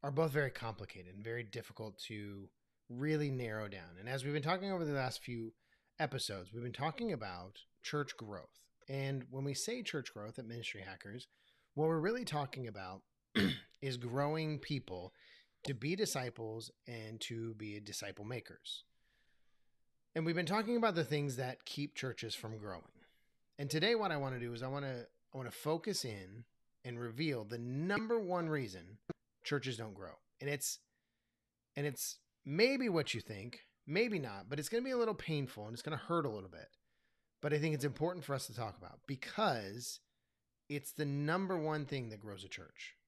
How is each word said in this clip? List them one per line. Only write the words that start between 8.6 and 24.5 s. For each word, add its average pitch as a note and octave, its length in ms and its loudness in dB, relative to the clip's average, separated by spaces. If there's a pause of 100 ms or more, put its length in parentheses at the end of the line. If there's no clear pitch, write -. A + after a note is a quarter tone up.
And C3+ 440 0
when C3+ 120 -2
we C#3 120 0
say A#3+ 260 -2
church D3 320 -2
growth G#2+ 240 -8
at B2 80 -6
Ministry A2 420 -4
Hackers, G2+ 380 -10 (480)
what D3+ 140 4
we're D#3+ 120 6
really A3 240 2
talking C#3 440 -2
about F#2+ 340 -8 (400)
<clears throat> - 400 2
is C3 160 0
growing C#3+ 600 2
people F#2 520 -2 (520)
to C#3 100 0
be C3+ 220 0
disciples A2+ 720 0 (160)
and A2+ 360 -8
to A2+ 340 -2
be G#2+ 240 -6
disciple G2+ 460 -6
makers. - 580 -8 (1300)
And E3 100 2
we've D#3+ 120 4
been F3 100 4
talking G#3+ 320 4
about A3+ 160 6
the E3 100 4
things C#3+ 340 2
that B2+ 280 -4
keep - 300 -4
churches A#2 400 -4
from A2 240 -6
growing. G2 240 -6 (720)
And C#3+ 140 -2
today F3+ 240 6
what G#3 160 4
I D3+ 60 2
wanna C3+ 220 2
do A#2+ 140 -2